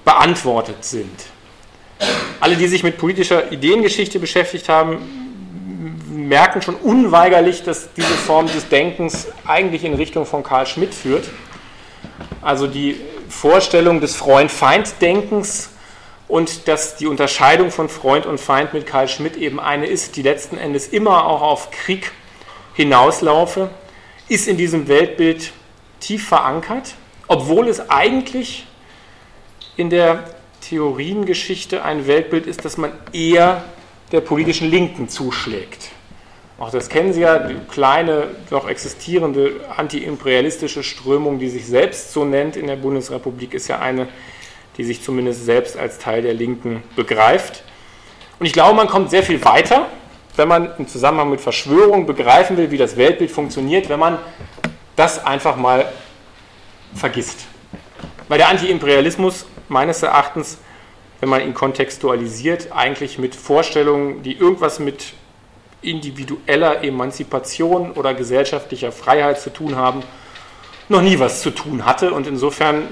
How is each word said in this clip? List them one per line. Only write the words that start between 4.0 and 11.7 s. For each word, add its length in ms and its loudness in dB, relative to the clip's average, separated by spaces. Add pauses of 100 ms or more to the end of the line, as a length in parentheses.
beschäftigt 500 -2
haben, 300 2 (1120)
merken 520 2
schon 140 -6
unweigerlich, 880 6
dass 300 -6
diese 140 -2
Form 400 2
des 220 -6
Denkens 580 0 (180)
eigentlich 380 0
in 120 -2
Richtung 300 -4
von 180 -4
Carl 240 0
Schmitt 260 -4
führt. 360 -2 (1120)